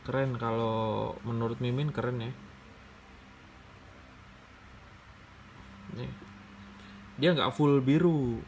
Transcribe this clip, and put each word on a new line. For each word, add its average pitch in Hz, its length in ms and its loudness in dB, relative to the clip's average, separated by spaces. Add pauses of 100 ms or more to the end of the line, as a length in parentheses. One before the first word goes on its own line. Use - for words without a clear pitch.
Keren 131 320 0
kalau 113 880 0
menurut 117 400 -2
Mimin 139 320 -2
keren 120 240 -2
ya. 120 140 -6 (3500)
Nih. 127 160 -8 (1040)
Dia 156 160 4
nggak 127 240 2
full 143 240 6
biru 135 680 4